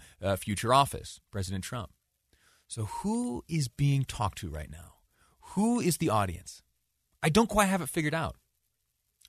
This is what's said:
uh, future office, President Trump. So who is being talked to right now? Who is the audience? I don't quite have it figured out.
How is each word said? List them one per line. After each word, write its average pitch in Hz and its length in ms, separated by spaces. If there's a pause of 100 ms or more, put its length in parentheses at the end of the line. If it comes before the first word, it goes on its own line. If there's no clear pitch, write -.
(240)
uh, 98 140
future 107 380
office, 123 460 (100)
President 95 340
Trump. 117 260 (800)
So 110 160
who 240 640
is 151 200
being 139 360
talked - 340
to 87 120
right 76 200
now? 82 260 (580)
Who 226 260
is 165 160
the 160 140
audience? 98 500 (600)
I 165 80
don't 220 180
quite 208 180
have 185 140
it 160 80
figured 151 260
out. 160 220 (920)